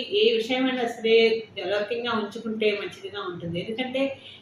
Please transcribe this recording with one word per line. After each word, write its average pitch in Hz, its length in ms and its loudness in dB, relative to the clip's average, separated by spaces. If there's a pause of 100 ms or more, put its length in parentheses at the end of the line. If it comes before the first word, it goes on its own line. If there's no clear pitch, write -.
(220)
ఏ - 20 6 (140)
విషయమైనా 254 480 0 (100)
సరే 226 200 4 (560)
లౌకికంగా 233 400 -2 (100)
ఉంచుకుంటే 214 460 -2 (140)
మంచిదిగా 196 400 -10 (100)
ఉంటుంది. 170 300 -6
ఎందుకంటే 247 400 -4 (400)